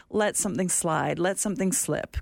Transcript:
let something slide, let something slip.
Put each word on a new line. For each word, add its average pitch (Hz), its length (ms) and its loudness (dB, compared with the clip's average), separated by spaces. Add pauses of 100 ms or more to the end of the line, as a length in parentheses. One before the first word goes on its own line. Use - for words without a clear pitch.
(100)
let 208 260 2
something 185 320 0
slide, 151 520 0
let 185 180 0
something 190 340 0
slip. - 500 -2